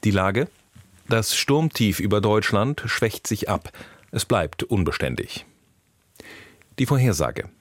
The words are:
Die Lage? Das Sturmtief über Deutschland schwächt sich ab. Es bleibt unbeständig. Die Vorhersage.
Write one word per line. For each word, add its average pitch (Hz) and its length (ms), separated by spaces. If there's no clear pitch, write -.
Die 107 80
Lage? 98 360
Das 113 260
Sturmtief 139 640
über 104 220
Deutschland 107 640
schwächt - 400
sich - 240
ab. - 220
Es - 140
bleibt 92 360
unbeständig. - 880
Die 131 80
Vorhersage. 85 640